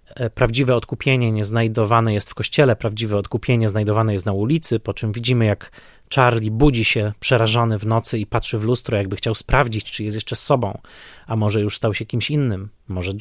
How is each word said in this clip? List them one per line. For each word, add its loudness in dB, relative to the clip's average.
e, -6
prawdziwe 2
odkupienie 0
nie -2
znajdowane 2
jest -2
w -16
kościele, 2
prawdziwe -2
odkupienie 0
znajdowane 2
jest -2
na 0
ulicy, 0
po -6
czym -4
widzimy, 2
jak 0
Charlie 2
budzi 4
się 0
przerażony 2
w -8
nocy 0
i -4
patrzy -4
w -2
lustro, 0
jakby -2
chciał -2
sprawdzić, 0
czy -8
jest -4
jeszcze -6
sobą, 0
a -4
może 2
już 0
stał 0
się -6
kimś -4
innym, -2
może -4